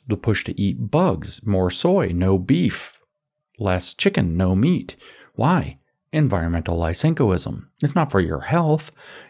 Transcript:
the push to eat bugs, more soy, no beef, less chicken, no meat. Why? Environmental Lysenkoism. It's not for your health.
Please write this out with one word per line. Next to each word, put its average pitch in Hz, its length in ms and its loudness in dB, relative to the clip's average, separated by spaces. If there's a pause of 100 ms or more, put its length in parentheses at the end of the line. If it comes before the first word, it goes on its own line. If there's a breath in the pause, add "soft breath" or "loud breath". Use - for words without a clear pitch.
the 107 80 -2
push - 300 -2
to - 160 -6
eat 101 300 -2
bugs, 127 540 0
more 92 260 2
soy, 170 420 0
no 92 240 2
beef, - 640 -2 (580)
less 92 340 -2
chicken, 95 440 0
no 92 180 2
meat. 147 400 0 (380 loud breath)
Why? 139 460 -2 (340)
Environmental 85 640 0
Lysenkoism. 92 840 0 (160)
It's 143 140 0
not 160 140 0
for 98 120 2
your 80 180 -2
health. 156 520 0 (380 loud breath)